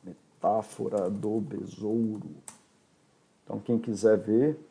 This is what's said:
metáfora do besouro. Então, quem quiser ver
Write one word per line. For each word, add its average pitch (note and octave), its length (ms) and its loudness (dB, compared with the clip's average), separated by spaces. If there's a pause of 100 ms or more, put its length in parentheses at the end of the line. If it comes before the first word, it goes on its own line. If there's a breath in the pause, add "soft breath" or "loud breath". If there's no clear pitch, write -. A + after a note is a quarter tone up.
metáfora G2 1040 -2
do G#2 300 -2
besouro. G#2+ 880 -4 (1120)
Então, G#2 160 -8
quem A2+ 200 0
quiser A2 380 4
ver B2+ 420 2 (120)